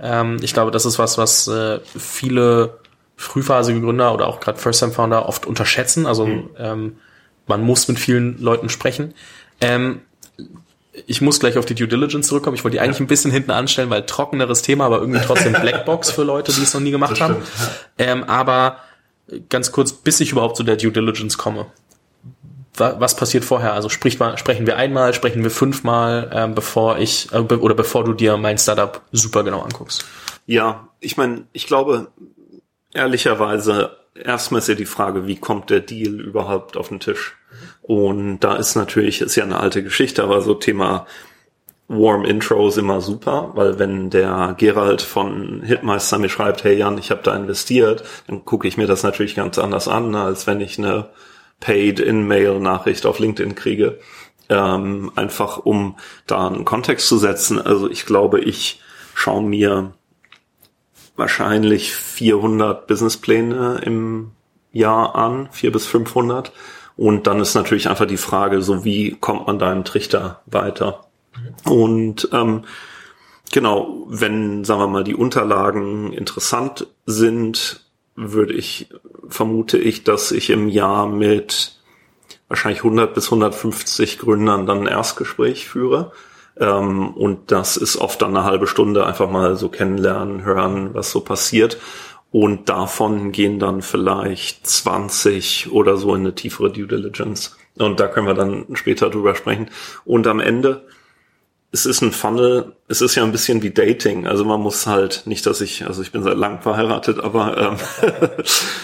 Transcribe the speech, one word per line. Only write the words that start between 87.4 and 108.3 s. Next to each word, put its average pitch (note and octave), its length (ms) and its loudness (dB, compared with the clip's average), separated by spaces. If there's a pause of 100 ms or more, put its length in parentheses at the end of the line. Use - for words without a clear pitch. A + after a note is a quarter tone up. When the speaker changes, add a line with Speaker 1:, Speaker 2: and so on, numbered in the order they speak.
Speaker 2:
das F#2+ 240 0
ist - 220 -2
oft - 240 -2
dann G2 160 0
eine F#2 80 2
halbe F#2+ 220 2
Stunde G2+ 380 2
einfach F#2 240 0
mal F#2 280 2
so F2+ 100 -4
kennenlernen, G2 800 -2
hören, F#2+ 480 0
was G#2 180 -6
so - 80 0
passiert. A2+ 580 0 (540)
Und G#2 380 2
davon G2+ 640 -2
gehen G2+ 280 0
dann F#2+ 220 -2
vielleicht F#2+ 880 -2
zwanzig - 1040 0
oder G2 260 4
so G2 180 0
in F#2+ 60 0
eine F#2+ 140 -2
tiefere G#2 360 -2
Due G2+ 160 -10
Diligence. G#2 720 -6 (200)
Und G#2 220 0
da G2 80 4
können G#2 200 0
wir F#2+ 60 4
dann G2 400 -2
später - 360 0
drüber G2+ 260 2
sprechen. A2 340 -4 (340)
Und A#2 240 2
am G#2+ 140 2
Ende, C3 440 0 (880)
es - 140 -2
ist B2+ 160 0
ein A2 100 2
Funnel, B2 640 0 (160)
es A2+ 120 -2
ist B2 140 2
ja B2 80 4
ein A2 80 2
bisschen A2+ 320 0
wie G2 80 -2
Dating. G2+ 560 2
Also G2+ 160 2
man G#2+ 160 2
muss G#2 260 -2
halt, G2 400 0
nicht, A2 200 -4
dass G2 160 0
ich, - 240 -8
also F#2 160 -6
ich F#2 100 -10
bin G#2+ 120 -4
seit G2 120 2
langem G2 260 -2
verheiratet, A2 600 0
aber, G#2+ 360 0
ähm, G#2 200 0 (540)